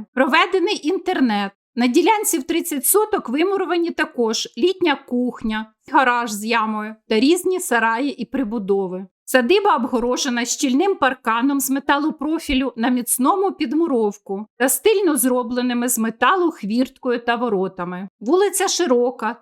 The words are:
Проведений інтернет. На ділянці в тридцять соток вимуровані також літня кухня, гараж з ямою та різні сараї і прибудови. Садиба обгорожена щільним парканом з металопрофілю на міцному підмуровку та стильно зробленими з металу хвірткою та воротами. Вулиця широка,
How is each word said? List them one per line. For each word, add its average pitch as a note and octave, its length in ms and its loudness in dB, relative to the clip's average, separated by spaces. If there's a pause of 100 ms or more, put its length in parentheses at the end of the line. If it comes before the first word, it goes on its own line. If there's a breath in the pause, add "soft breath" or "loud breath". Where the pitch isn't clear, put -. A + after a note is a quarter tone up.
(140)
Проведений F4 720 0
інтернет. C4 640 0 (240)
На A#3+ 120 2
ділянці E4+ 500 2
в C4 60 -4
тридцять D#4+ 420 -4
соток G#4 440 0
вимуровані E4+ 640 0
також A#3+ 640 -2
літня E4+ 380 2 (120)
кухня, A#3 640 -4 (200)
гараж B3 400 2
з G#3 140 -6
ямою A3 500 -2 (120)
та A3 120 2
різні F4+ 400 2
сараї A#3+ 640 -2
і G#3+ 40 -8
прибудови. G3 800 -4 (220)
Садиба F4 460 4
обгорожена B3 720 -2
щільним C#4+ 500 0
парканом C4 640 0
з C4 100 -4
металопрофілю C#4+ 1080 -2
на A#3 140 0
міцному C#4+ 640 0
підмуровку A#3 920 -2 (120)
та B3+ 120 2
стильно G4 480 2
зробленими B3 720 0
з B3+ 100 -2
металу B3+ 520 2
хвірткою A#3+ 680 -2
та A#3+ 160 -2
воротами. F#3 760 -4 (100)
Вулиця F#4 480 2
широка, B3 760 0